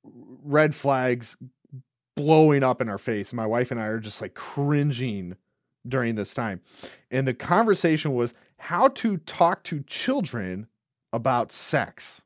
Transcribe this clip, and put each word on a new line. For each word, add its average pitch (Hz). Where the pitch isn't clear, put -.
red 143
flags 127
blowing 151
up 127
in 117
our 101
face. 107
My 117
wife 120
and 117
I 107
are 113
just, 107
like, 104
cringing 143
during 120
this 104
time. 104
And 135
the 127
conversation 170
was 120
how 202
to 233
talk -
to 147
children 113
about 120
sex. -